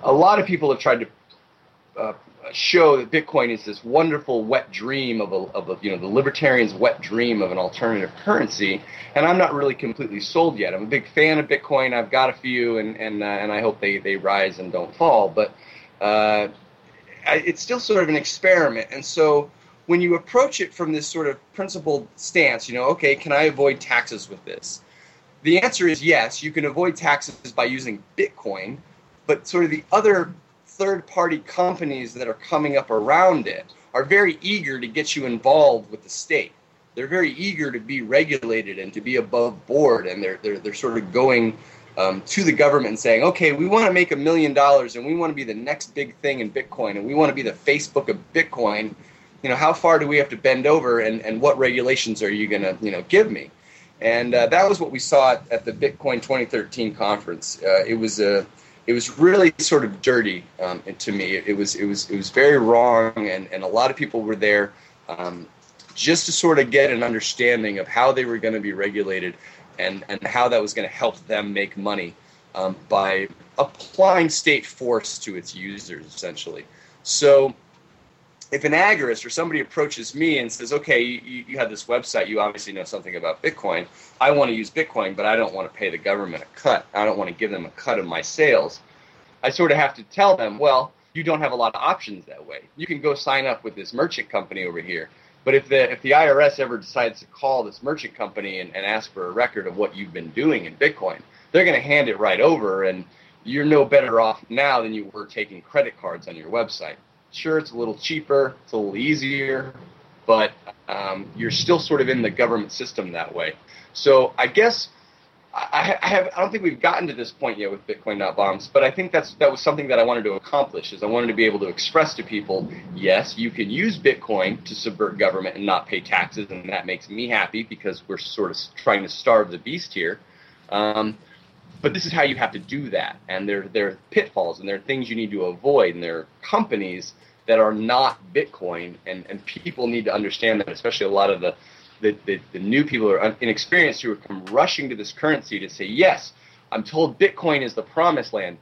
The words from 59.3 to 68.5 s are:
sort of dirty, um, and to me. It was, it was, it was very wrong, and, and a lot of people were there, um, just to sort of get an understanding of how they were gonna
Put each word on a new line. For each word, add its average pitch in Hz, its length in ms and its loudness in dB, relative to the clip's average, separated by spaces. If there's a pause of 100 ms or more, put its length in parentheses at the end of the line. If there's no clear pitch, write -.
sort 147 260 2
of 98 180 -8
dirty, 101 420 2 (160)
um, 92 260 -6
and 95 140 -12
to - 120 -6
me. 95 260 -4
It 101 200 -2
was, 101 180 -2
it 101 100 -4
was, 101 240 -4
it 101 80 -4
was 95 120 -6
very 143 280 6
wrong, 117 600 6
and, 95 340 -4
and 95 120 -8
a 92 40 -4
lot 117 220 2
of - 80 -6
people 117 240 -4
were 107 140 -4
there, 104 380 2 (360)
um, 87 380 -10 (480)
just 165 320 0
to 170 40 -4
sort 156 280 4
of 131 100 2
get 139 220 4
an 120 120 -2
understanding 113 760 0
of 92 80 -6
how 123 240 4
they 127 140 0
were 117 120 -4
gonna 110 220 -2